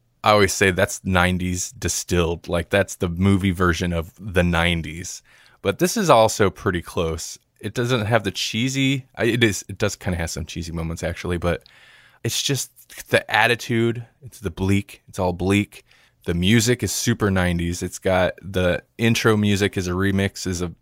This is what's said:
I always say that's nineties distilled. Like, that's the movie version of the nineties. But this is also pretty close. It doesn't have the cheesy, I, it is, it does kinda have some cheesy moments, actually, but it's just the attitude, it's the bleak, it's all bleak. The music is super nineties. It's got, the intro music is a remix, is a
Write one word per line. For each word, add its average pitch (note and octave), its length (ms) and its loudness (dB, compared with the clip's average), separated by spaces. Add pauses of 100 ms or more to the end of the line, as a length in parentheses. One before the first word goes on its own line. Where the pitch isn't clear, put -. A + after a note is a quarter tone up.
(220)
I A2 100 4
always G#2 200 6
say G2 180 4
that's F#2 320 -2
nineties F2+ 720 0
distilled. E2+ 760 -2
Like, F2 220 -2
that's G2 280 0
the F#2 120 -2
movie F#2+ 440 2
version F2 420 0
of E2 260 -6
the F#2 220 0
nineties. E2+ 800 -2 (400)
But G2 160 0
this F3+ 180 0
is F#3 140 2
also A2 400 4
pretty F2+ 320 -4
close. - 560 -6 (200)
It G#2 140 -10
doesn't A#2+ 320 -2
have G#2+ 200 0
the G2 60 -2
cheesy, C3+ 760 -2 (100)
I, A#2 100 -2
it A#2 180 0
is, G2+ 240 0
it G2 100 -12
does G2+ 180 -2
kinda F2+ 220 -4
have E2 100 -4
some D#2+ 160 -8
cheesy E2 280 -10
moments, E2 300 -6
actually, F2 360 -4
but E2+ 240 -2 (600)
it's - 200 -4
just - 280 -4 (400)
the - 240 2
attitude, A#2 680 2 (180)
it's - 180 -20
the F#2+ 100 -6
bleak, G2 580 -2
it's - 100 -10
all F2 140 0
bleak. G2 520 0 (420)
The F2+ 80 0
music G#2+ 480 2
is G2+ 100 -2
super A2+ 380 0
nineties. F2 520 0
It's F2+ 160 -8
got, F#2 440 0
the F2+ 400 0 (160)
intro A2+ 400 2
music G2+ 400 2
is F2+ 100 -4
a F2+ 40 -4
remix, G2 540 -2
is F2+ 140 -4
a F2 100 -4 (120)